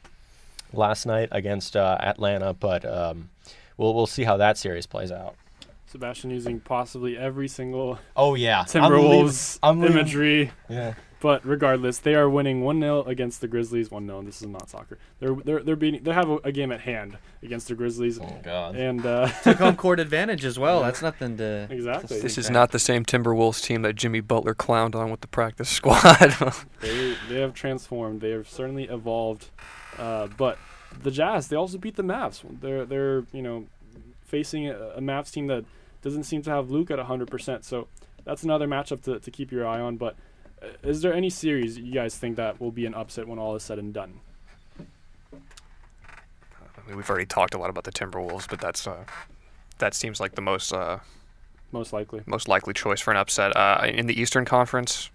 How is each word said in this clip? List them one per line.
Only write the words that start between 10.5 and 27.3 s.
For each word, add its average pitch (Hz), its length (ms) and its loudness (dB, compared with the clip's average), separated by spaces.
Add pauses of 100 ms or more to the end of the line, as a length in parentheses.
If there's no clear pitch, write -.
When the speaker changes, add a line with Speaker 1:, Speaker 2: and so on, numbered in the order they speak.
Speaker 1:
Yeah. 117 240 -6 (260)
Speaker 2:
But 143 260 4
regardless, 131 540 2
they 151 160 2
are 147 120 8
winning 139 340 2
one 147 180 2
nil 147 260 2
against 123 360 -4
the 123 60 -6
Grizzlies. 117 440 -2
One 101 160 -10
nil, 98 100 -10
and 101 100 -12
this 101 140 -16
is 107 60 -12
not 98 220 -14
soccer. - 280 -16 (220)
They're, 131 160 -2
they're, 143 260 -2
they're 156 140 0
beating, 151 260 0
they 160 120 -2
have 175 140 2
a, 151 180 0
a 143 60 0
game 139 200 -2
at 117 100 -8
hand 104 360 -8 (260)
against 117 240 -10
the 120 80 -6
Grizzlies. 120 440 -2
Speaker 1:
Oh, 85 220 -12
God. 87 340 -6
Speaker 2:
And, 127 300 -4
uh, 123 220 2
<laughs> - 160 -6
Speaker 3:
Took 226 140 8
home 180 180 6
court 180 240 2
advantage 160 460 -2
as 123 120 -4
well. 156 220 4
Speaker 2:
Yeah. 127 80 2
Speaker 3:
That's 127 160 -4
nothing 127 340 -6
to 107 320 -6
Speaker 2:
Exactly. 120 520 -6
Speaker 4:
This 117 180 -4
is 113 80 -4
Speaker 3:
Okay. 117 80 0
Speaker 4:
not 120 160 8
the 120 80 0
same 117 260 2
Timberwolves 113 560 2
team 113 220 -2
that 107 140 0
Jimmy 113 240 0
Butler 113 340 0
clowned 113 400 0
on 113 160 -4
with 110 100 -8
the - 60 -18
practice 117 420 -2
<laughs> - 80 -2
squad. 147 580 10 (440)
Speaker 2:
They, 120 360 -2 (140)
they 127 120 -4